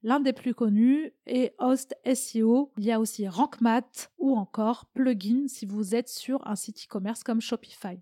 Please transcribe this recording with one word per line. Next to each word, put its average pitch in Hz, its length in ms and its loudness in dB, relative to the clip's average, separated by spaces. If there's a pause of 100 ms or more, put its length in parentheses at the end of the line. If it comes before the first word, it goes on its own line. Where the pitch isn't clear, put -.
L'un 247 160 2
des 262 140 2
plus 247 200 -4
connus 240 600 4 (120)
est 254 320 0
Host 262 460 0
S - 320 -2
E 220 80 2
O. 254 340 4
Il 208 60 -6
y 226 80 0
a 220 80 2
aussi 214 280 -4
Rank 233 340 -2
Math 233 580 0
ou 269 160 2
encore 220 580 -2
Plugin 254 540 0
si - 180 -10
vous 202 300 -4
êtes 240 140 -2
sur - 360 -6
un 214 100 -4
site - 280 -12
e-commerce 208 400 -8
comme 226 180 0
Shopify. - 600 -10